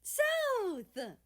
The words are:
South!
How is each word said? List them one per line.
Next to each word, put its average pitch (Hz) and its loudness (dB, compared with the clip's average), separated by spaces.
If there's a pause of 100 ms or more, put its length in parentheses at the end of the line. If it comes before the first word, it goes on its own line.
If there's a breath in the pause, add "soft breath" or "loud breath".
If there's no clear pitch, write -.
South! 427 0